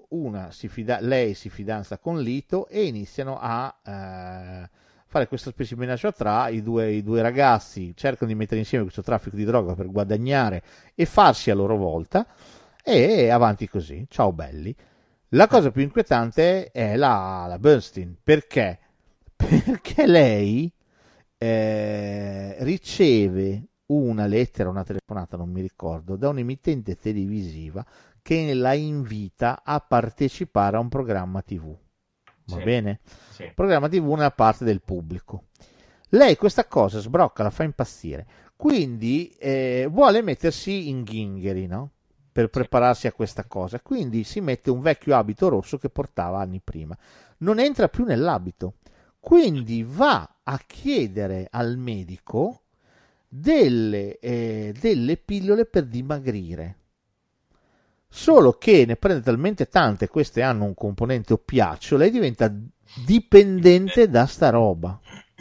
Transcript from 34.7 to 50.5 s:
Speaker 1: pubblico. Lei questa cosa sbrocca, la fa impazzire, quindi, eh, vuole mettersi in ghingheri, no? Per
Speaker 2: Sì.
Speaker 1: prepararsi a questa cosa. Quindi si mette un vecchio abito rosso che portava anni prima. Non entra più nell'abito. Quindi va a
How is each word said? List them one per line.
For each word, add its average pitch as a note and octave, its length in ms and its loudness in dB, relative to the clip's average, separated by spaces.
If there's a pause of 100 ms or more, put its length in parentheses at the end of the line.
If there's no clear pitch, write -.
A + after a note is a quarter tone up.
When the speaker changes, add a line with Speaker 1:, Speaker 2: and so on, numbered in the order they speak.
Speaker 1:
pubblico. F2+ 640 -12 (640)
Lei A3+ 260 8
questa G#3 300 0
cosa G#2+ 340 0
sbrocca, B2 440 0
la G#2 60 0
fa - 140 -4
impazzire, A#2+ 640 -8 (300)
quindi, C#3+ 760 -2 (100)
eh, C3 500 -2
vuole G3+ 320 6
mettersi F3 680 -4
in C3 140 -6
ghingheri, G2 640 -6
no? A2 240 -10 (400)
Per A#2+ 140 2
Speaker 2:
Sì. A2 60 0
Speaker 1:
prepararsi B2 560 2
a A2+ 60 -4
questa G#2+ 320 -8
cosa. F#2+ 360 -8
Quindi B2+ 420 -4
si - 160 -10
mette C#3+ 300 -4
un B2 120 0
vecchio D3 360 2
abito G#2+ 320 0
rosso B2 280 -2
che C3+ 120 -8
portava F#2+ 500 -6
anni F#2 240 -8
prima. D#2 320 -12 (440)
Non G#3+ 200 0
entra C4 300 2
più - 160 -4
nell'abito. A2+ 720 -2 (460)
Quindi C3 640 2
va D3 560 0
a C3+ 220 -6